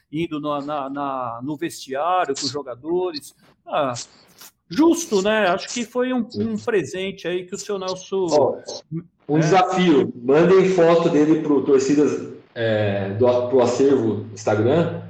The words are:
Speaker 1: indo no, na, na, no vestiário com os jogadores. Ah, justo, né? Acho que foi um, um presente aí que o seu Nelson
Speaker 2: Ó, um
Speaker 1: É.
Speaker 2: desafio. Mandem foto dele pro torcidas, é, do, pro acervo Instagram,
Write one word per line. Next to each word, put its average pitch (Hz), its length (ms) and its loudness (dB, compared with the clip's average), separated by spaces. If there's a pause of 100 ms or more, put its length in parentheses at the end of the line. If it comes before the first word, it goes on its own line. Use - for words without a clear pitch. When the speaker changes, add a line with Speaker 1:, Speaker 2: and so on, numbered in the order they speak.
(120)
Speaker 1:
indo 156 280 -6
no, 147 220 -4
na, 143 260 -6
na, 135 540 -6
no 143 160 -8
vestiário 160 760 -2
com 147 100 -8
os 127 60 -6
jogadores. 147 840 -6 (320)
Ah, 151 280 -2 (760)
justo, 240 540 2
né? 214 240 2
Acho 185 260 -2
que 240 100 -6
foi 254 300 -2
um, 247 140 -2 (100)
um 214 220 -4
presente 190 680 -4
aí 180 160 -4
que 180 120 -14
o - 20 -8
seu 196 220 -8
Nelson 185 500 -4
Speaker 2:
Ó, 147 280 2 (680)
um 147 100 0
Speaker 1:
É. - 20 4
Speaker 2:
desafio. 170 760 4
Mandem 175 540 4
foto 170 400 4
dele 151 320 4
pro 147 220 0
torcidas, 143 680 2 (220)
é, 104 600 -2
do, 123 320 2
pro 127 160 4
acervo 117 680 2
Instagram, 117 800 0